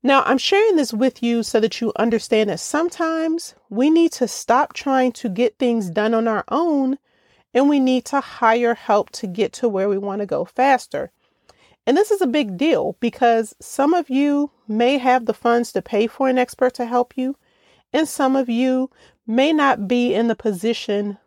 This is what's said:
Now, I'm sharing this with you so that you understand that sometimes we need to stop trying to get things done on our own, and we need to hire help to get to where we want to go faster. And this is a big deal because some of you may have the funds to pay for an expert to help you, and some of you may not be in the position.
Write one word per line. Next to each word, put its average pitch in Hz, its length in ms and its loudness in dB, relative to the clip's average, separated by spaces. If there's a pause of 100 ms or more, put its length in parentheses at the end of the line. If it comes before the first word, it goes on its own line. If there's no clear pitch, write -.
Now, 269 200 4
I'm 262 140 2
sharing 403 380 2
this 285 180 0
with 240 300 0
you 233 180 0
so 220 180 0
that 220 220 -2
you 226 160 -2
understand 214 540 0
that 170 80 -4
sometimes 320 960 -4 (140)
we 247 200 2
need 330 240 4
to 240 140 -2
stop - 460 0
trying 262 400 0
to - 140 -10
get 214 300 -2
things 226 320 0
done 214 240 0
on 226 140 0
our 214 200 -2
own, 277 520 0 (560)
and 269 120 4
we 294 120 4
need 254 260 2
to 277 160 -2
hire 233 540 0
help - 340 0
to - 180 -10
get 185 260 -2
to - 140 -4
where 196 220 0
we 196 80 -2
want 196 220 -6
to 202 80 -6
go 151 180 -4
faster. 247 680 -2 (760)
And 269 100 4
this 427 140 2
is 392 100 0
a 330 60 0
big 233 300 -2
deal 180 420 0
because 233 600 0
some 294 360 0
of 349 120 -2
you 285 440 0 (160)
may 240 320 0
have 247 260 2
the 220 80 -2
funds 240 400 0
to 190 80 -2
pay 214 240 -2
for 262 240 -2
an 254 80 2
expert 254 380 -2
to 240 100 -4
help 240 320 -2
you, 262 180 -4 (560)
and 302 160 0
some 269 280 0
of 269 120 0
you 254 440 0 (340)
may 262 260 2
not 277 360 0
be 247 260 0
in 233 140 0
the 226 80 0
position. 208 920 -4